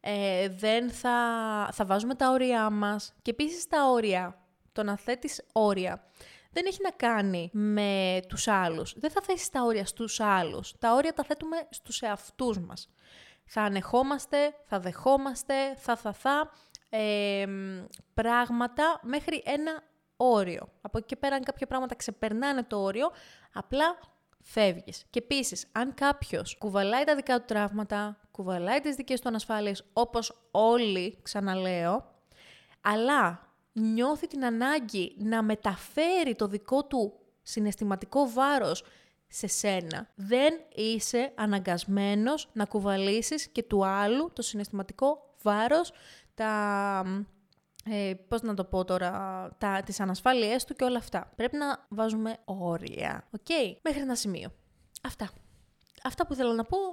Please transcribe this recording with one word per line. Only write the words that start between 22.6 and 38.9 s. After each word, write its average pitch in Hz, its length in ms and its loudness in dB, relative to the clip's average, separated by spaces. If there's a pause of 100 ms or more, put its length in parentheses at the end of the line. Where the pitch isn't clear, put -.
το 208 200 -2
όριο, 220 280 0 (420)
απλά 302 460 0 (440)
φεύγεις. 185 680 0
Και - 80 -2
επίσης, 240 540 -2
αν 254 220 -2
κάποιος - 640 -2
κουβαλάει 202 460 0
τα 302 100 4
δικά 262 240 2
του 233 80 -4
τραύματα, 208 760 -2 (120)
κουβαλάει 185 480 0
τις 294 140 -2
δικές 254 260 -2
του - 80 -4
ανασφάλειες, 214 640 -2
όπως 233 580 -2
όλοι, 220 720 4
ξαναλέω, 185 880 -2 (720)
αλλά 220 720 2 (180)
νιώθει 233 540 2
την 277 180 -4
ανάγκη 233 720 0
να 220 240 0
μεταφέρει 233 920 0
το 214 120 0
δικό 208 380 0
του 240 280 -2 (300)
συναισθηματικό 214 880 0
βάρος 240 540 2 (440)